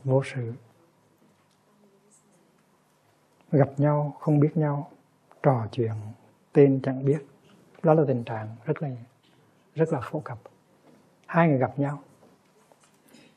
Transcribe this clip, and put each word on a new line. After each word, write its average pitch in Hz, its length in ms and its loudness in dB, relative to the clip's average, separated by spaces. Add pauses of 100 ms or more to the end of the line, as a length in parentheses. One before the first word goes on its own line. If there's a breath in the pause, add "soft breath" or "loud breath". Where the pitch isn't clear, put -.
vô 135 200 2
sự. 117 300 -8 (3000)
Gặp 139 260 4
nhau 147 420 0
không 147 200 2
biết 156 180 2
nhau, 147 320 -2 (540)
trò 120 280 2
chuyện 113 200 -2 (640)
tên 139 300 6
chẳng 135 220 -4
biết. 143 200 0 (580)
Đó 156 100 6
là 160 140 4
tình 120 160 -2
trạng 110 320 -10 (100)
rất - 160 -4
là, 143 80 -6 (840)
rất 160 180 0
là 135 100 -2
phổ - 160 -8
cập. 120 200 -12 (880)
Hai 170 180 4
người 143 100 4
gặp 127 220 -2
nhau 139 200 -4 (1400 soft breath)